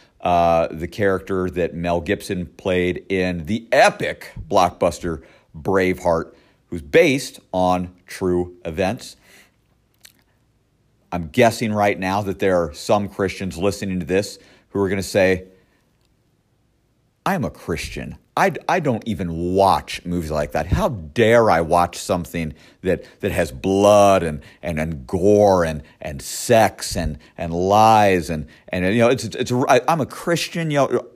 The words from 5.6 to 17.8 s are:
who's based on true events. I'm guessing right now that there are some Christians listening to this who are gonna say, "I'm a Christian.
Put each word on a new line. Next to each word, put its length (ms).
who's 160
based 560
on 440
true 580
events. 520
I'm 180
guessing 440
right 240
now 240
that 160
there 240
are 120
some 360
Christians 480
listening 440
to 40
this 320
who 120
are 80
gonna 120
say, 440
"I'm 180
a 60
Christian. 680